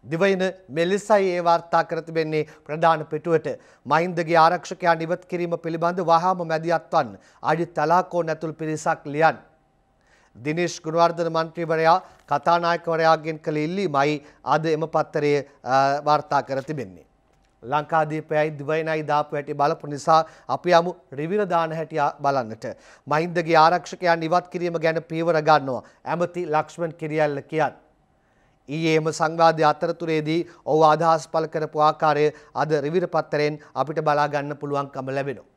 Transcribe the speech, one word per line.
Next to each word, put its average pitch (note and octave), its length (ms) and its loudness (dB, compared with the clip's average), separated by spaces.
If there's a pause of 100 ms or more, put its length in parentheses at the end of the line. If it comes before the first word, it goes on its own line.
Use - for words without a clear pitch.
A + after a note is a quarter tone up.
දිවයින F3+ 380 0 (240)
මෙලෙසයි F#3+ 600 0
ඒ F3+ 140 -2
වාර්තා E3+ 420 2
කර D#3+ 180 -6
තිබෙන්නේ D#3 440 -2 (160)
ප්‍රධාන D#3+ 420 0
පිටුවට. D#3+ 420 -2 (400)
මහින්දගේ E3 500 0
ආරක්ෂකයන් E3+ 640 2
ඉවත් F3 240 -6
කිරීම E3+ 320 -6
පිළිබඳ E3+ 420 -4
වහාම E3+ 460 2
මැදිහත් D#3+ 420 -2
වන්න. B2 280 -2 (240)
අජිත් E3 340 -2
තලාකෝන් E3+ 540 0
ඇතුළු D#3 260 -6
පිරිසක් D#3 500 -4
ලියන්. D3 320 2 (1000)
දිනේෂ් D#3 440 -4
ගුණවර්ධන E3 520 0
මන්ත්‍රීවරයා D#3+ 640 0 (320)
කතානායකවරයාගෙන් D#3+ 1080 0
කළ D#3 180 -4
ඉල්ලීමයි D3+ 580 0 (280)
අද D#3 240 0
එම D#3 160 0
පත්තරය, D3+ 500 0 (280)
අ, B2+ 160 0 (260)
වාර්තා D3 400 0
කර C3+ 200 -4
තිබෙන්නේ. G#2+ 420 -10 (580)
ලංකාදීපයයි D3+ 880 -2
දිවයිනයි D#3 520 -4
දාපු D3 340 -2
හැටි C#3+ 180 -6
බලපු D3+ 320 -2
නිසා D3 340 2 (240)
අපි C3+ 260 -4
යමු F3 240 4 (140)
රිවිල E3 360 -4
දාන E3 280 -2
හැටි, D#3 260 -6
අ, C#3+ 180 0
බලන්නට. C3+ 480 -4 (420)
මහින්දගේ E3 500 0
ආරක්ෂකයන් E3+ 680 2
ඉවත් F3 260 0
කිරීම F3 260 -6
ගැන D#3+ 280 -2
පියවර D#3+ 400 -2
ගන්නවා. C#3 400 2 (200)
ඇමති F3 440 -4
ලක්ෂ්මන් D#3 460 -4
කිරියල්ල D3+ 500 -2
කියන්. D3+ 320 -2 (920)
ඊයේ D#3+ 280 0
එම D#3 100 0
සංවාදය D#3+ 580 2
අතරතුරේදී D#3+ 760 0 (200)
ඔහු D3+ 220 2
අදහස් D#3+ 440 4
පළ D#3+ 200 -2
කරපු D3+ 340 -6
ආකාරය D3+ 440 2 (260)
අද C#3+ 220 -2
රිවිල D#3 340 -2
පත්තරෙන් D3+ 480 -2 (160)
අපිට D3 340 -4
බලා D3 240 2
ගන්න C#3+ 280 -4
පුළුවන්කම C#3 520 -6
ලැබෙනවා. C3+ 380 -6 (100)